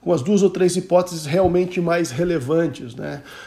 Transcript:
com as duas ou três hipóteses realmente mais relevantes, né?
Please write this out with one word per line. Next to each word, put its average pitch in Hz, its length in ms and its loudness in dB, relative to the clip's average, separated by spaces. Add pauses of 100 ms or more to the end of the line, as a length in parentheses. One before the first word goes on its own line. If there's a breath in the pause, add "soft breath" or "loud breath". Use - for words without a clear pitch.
com 175 120 0
as 160 80 2
duas 185 220 2
ou 196 80 6
três 180 260 0
hipóteses 175 500 0
realmente 180 540 2
mais 170 300 0
relevantes, 147 840 -2
né? 147 280 -12 (240 loud breath)